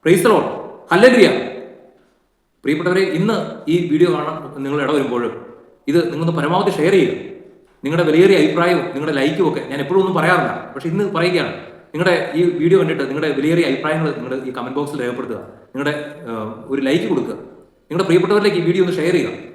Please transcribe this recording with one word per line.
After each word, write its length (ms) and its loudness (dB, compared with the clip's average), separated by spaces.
Praise 180 4
the 100 6
Lord. 140 0
ഹല്ലേലൂയ. 600 4
പ്രിയപ്പെട്ടവരെ, 380 2
ഇന്ന് 500 0
ഈ 200 2
വീഡിയോ 260 4
കാണാൻ 500 -6
നിങ്ങൾ 180 -2
ഇടവരുമ്പോൾ 680 -2
ഇത് 180 2
നിങ്ങളൊന്ന് 360 -2
പരമാവധി 300 0
ഷെയർ 200 2
ചെയ്യുക. 200 4
നിങ്ങളുടെ 280 2
വിലയേറിയ 340 6
അഭിപ്രായവും 400 0
നിങ്ങളുടെ 260 -6
ലൈക്കും 380 2
ഒക്കെ 100 -4
ഞാൻ 200 -8
എപ്പോഴും 200 0
ഒന്നും 160 2
പറയാറില്ല, 600 0
പക്ഷെ 140 -6
ഇന്ന് 240 -2
പറയുകയാണ്. 360 0
നിങ്ങളുടെ 680 -2
ഈ 100 2
വീഡിയോ 360 4
കണ്ടിട്ട് 240 0
നിങ്ങളുടെ 300 -2
വിലയേറിയ 320 2
അഭിപ്രായങ്ങൾ 520 -2
നിങ്ങൾ 280 -6
ഈ 60 -8
കമന്റ് 240 -8
ബോക്സിൽ 260 -4
രേഖപ്പെടുത്തുക. 360 -6
നിങ്ങളുടെ, 840 -8
ഏഹ്, 440 -10
ഒരു 160 -4
ലൈക്ക് 280 0
കൊടുക്കുക. 240 -2
നിങ്ങളുടെ 680 -8
പ്രിയപ്പെട്ടവരിലേക്ക് 540 0
ഈ 40 -2
വീഡിയോ 220 0
ഒന്ന് 120 -2
ഷെയർ 180 -2
ചെയ്യുക. 180 0